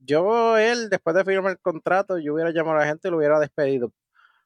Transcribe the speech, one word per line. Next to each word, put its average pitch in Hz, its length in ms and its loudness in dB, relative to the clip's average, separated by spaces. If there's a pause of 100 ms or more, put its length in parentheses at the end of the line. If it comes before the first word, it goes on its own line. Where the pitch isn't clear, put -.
yo, 214 580 2
él, 226 320 0
después 165 240 -2
de 185 100 2
firmar 190 280 0
el - 80 -10
contrato, 180 580 -2
yo 147 160 -4
hubiera 165 160 -2
llamado 160 260 -2
a 151 40 2
la 147 60 2
gente 156 200 -6
y 185 60 -2
lo 165 60 -2
hubiera 151 200 2
despedido. 135 540 -2 (540)